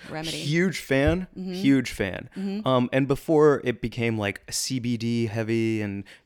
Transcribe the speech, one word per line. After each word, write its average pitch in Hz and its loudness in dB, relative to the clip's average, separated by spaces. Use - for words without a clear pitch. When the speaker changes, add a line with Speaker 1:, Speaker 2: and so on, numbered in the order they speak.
Speaker 1:
remedy? 160 -8
Speaker 2:
Huge 160 0
fan. 156 0
Speaker 1:
Mm-hmm. 185 -8
Speaker 2:
Huge 135 2
fan. 98 -6
Speaker 1:
Mm-hmm. 196 -6
Speaker 2:
Um, 127 2
and 135 2
before 147 4
it 120 -2
became, 113 -2
like, 101 -4
C - -4
B 120 -2
D 117 0
heavy 113 0
and, 101 -4